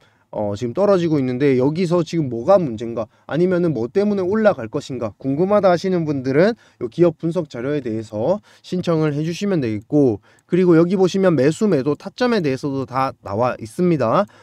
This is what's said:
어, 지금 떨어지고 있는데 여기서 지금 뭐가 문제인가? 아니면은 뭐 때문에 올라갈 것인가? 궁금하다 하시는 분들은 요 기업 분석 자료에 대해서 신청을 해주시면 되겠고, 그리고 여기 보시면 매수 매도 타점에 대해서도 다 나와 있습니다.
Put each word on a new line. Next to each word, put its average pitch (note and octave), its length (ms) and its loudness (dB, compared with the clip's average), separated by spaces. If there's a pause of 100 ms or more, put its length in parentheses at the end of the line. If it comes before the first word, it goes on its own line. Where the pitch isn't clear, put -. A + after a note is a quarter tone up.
(320)
어, G#2 240 -4
지금 A#2 180 -6
떨어지고 F3 460 2
있는데 B2+ 380 2
여기서 D#3+ 440 0
지금 D#3 260 -4
뭐가 B2 300 2
문제인가? A#2 480 -6 (200)
아니면은 F3 460 0
뭐 A#2+ 160 -2
때문에 G3+ 340 0
올라갈 F#3 460 0
것인가? A#2+ 500 -8
궁금하다 F#3 520 2
하시는 F3 340 0
분들은 D3 500 0 (260)
요 A#2+ 80 -6
기업 E3 300 2
분석 E3 320 -4
자료에 C#3 300 -4
대해서 A2+ 600 -4 (220)
신청을 D#3+ 520 -2
해주시면 E3+ 460 -2
되겠고, A2+ 600 0 (260)
그리고 F3 300 4
여기 E3+ 200 4
보시면 F#3 400 2
매수 D#3+ 320 2
매도 D3 260 0
타점에 A#3+ 460 -2
대해서도 C3+ 460 -4
다 C3 260 -2 (100)
나와 A2 380 -2
있습니다. D#3 640 0 (160)